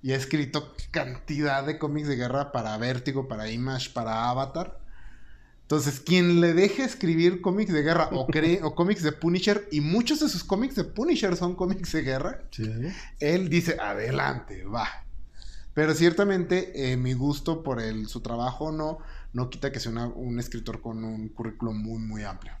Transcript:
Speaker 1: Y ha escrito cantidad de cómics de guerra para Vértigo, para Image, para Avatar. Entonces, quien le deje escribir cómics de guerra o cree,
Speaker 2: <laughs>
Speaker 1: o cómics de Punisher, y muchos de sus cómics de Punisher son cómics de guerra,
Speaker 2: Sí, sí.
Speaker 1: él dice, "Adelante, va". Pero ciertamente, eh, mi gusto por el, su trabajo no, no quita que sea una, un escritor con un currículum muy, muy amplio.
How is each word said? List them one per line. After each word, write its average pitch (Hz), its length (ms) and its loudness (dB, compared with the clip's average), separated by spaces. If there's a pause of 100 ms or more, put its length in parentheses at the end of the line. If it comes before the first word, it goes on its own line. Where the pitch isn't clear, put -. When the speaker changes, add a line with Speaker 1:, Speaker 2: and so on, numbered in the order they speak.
Speaker 1:
Y 131 100 -2
ha 135 40 2
escrito 147 580 -2 (160)
cantidad 139 720 -2
de 151 140 -4
cómics 147 300 -2
de 139 80 2
guerra 127 340 0
para 110 260 -2
Vértigo, 127 520 -2
para 110 200 -4
Image, 127 460 -4
para 113 340 0
Avatar. 131 520 -2 (840)
Entonces, 143 380 2
quien 175 400 6
le 170 140 6
deje 196 280 4
escribir 175 580 4
cómics 196 320 2
de 151 100 4
guerra 160 300 4
o - 140 0
cree, 160 340 4
Speaker 2:
<laughs> 165 40 -6
Speaker 1:
o 151 100 -2
cómics 185 300 4
de 151 80 4
Punisher, 180 580 2
y 151 100 2
muchos 233 400 2
de 302 80 2
sus 175 140 -2
cómics 233 320 0
de 180 100 0
Punisher 226 520 2
son 180 180 0
cómics 185 380 -2
de 160 100 0
guerra, 131 480 -2
Speaker 2:
Sí, 113 140 -6
sí. 117 280 -4 (280)
Speaker 1:
él 170 280 2
dice, 165 320 2
"Adelante, 113 840 -2
va". 107 240 -2 (840)
Pero 156 220 4
ciertamente, 170 1000 4
eh, 127 40 2
mi 127 180 0
gusto 143 480 0
por 127 180 -2
el, 110 280 -4
su 117 120 -8
trabajo 123 520 -2
no, 156 260 -4 (340)
no 123 180 -2
quita - 220 -4
que 139 80 -6
sea 117 120 -6
una, 120 160 -4
un 120 320 -6
escritor 117 420 -6
con 113 220 -8
un 110 240 -8
currículum 110 520 -6
muy, 113 200 -6
muy 107 240 -6
amplio. 95 360 -8